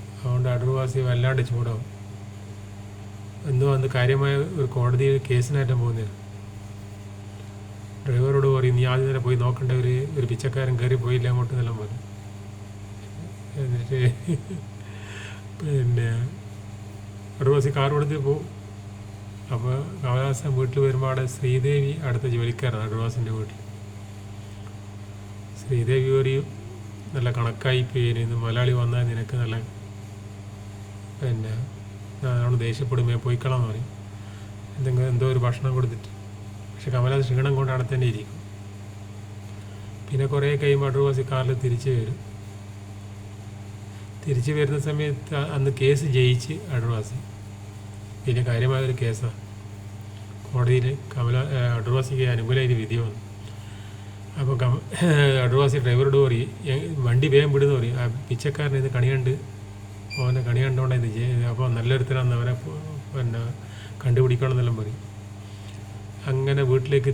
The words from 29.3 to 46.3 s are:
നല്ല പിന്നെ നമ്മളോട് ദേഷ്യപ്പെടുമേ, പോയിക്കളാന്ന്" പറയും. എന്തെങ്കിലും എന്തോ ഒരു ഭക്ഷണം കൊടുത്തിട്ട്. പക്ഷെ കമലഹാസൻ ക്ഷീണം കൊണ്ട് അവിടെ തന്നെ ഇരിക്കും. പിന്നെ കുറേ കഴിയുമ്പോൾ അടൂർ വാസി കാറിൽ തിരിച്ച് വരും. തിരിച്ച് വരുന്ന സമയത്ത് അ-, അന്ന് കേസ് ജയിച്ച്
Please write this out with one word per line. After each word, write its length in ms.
നല്ല 140
പിന്നെ 340
നമ്മളോട് 440
ദേഷ്യപ്പെടുമേ, 480
പോയിക്കളാന്ന്" 560
പറയും. 180
എന്തെങ്കിലും 300
എന്തോ 240
ഒരു 60
ഭക്ഷണം 360
കൊടുത്തിട്ട്. 360
പക്ഷെ 160
കമലഹാസൻ 320
ക്ഷീണം 360
കൊണ്ട് 140
അവിടെ 220
തന്നെ 180
ഇരിക്കും. 240
പിന്നെ 220
കുറേ 240
കഴിയുമ്പോൾ 340
അടൂർ 160
വാസി 240
കാറിൽ 240
തിരിച്ച് 260
വരും. 280
തിരിച്ച് 320
വരുന്ന 200
സമയത്ത് 640
അ-, 160
അന്ന് 140
കേസ് 260
ജയിച്ച് 380